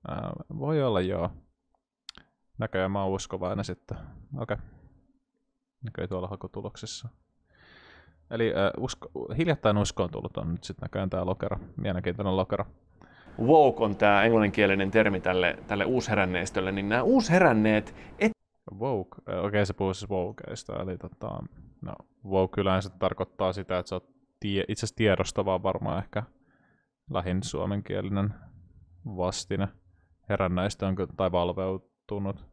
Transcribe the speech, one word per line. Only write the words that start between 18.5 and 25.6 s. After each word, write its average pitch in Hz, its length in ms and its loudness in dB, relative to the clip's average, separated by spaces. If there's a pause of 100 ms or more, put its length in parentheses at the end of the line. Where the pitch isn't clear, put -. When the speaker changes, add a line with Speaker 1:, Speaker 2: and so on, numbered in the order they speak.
Speaker 1:
Woke, 113 380 -4 (100)
ää, 92 140 -4
okei, 101 260 2
se 95 60 -4
puhuu 95 220 0
siis 101 160 -10
wokeista, - 720 -6
eli 92 160 -6
tota, - 440 -10 (380)
no, - 120 -10 (320)
woke 95 360 0
yleensä 95 300 0
tarkoittaa - 640 -2
sitä, 92 260 -4
että 87 100 -6
sä 92 80 -6
oot - 140 -10 (300)
tie-, 98 280 -2
itse 104 120 -4
asiassa - 160 -6
tiedostavaa 95 680 2